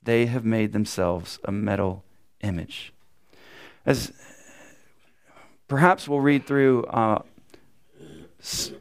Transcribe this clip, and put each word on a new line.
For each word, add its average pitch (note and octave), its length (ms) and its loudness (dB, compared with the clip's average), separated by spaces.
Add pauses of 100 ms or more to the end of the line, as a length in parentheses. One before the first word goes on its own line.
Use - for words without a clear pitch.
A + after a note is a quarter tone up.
They A#2 220 2
have A#2 180 -4
made A2 280 0
themselves F2+ 720 -4
a - 60 -6
metal G2 540 -2 (360)
image.'" F2 520 -8 (920)
As - 280 -2 (1500)
perhaps F3 400 4
we'll C#3+ 140 0
read C#3 260 2
through, C3+ 380 4
uh, A2 380 0 (1160)
s-, - 420 -8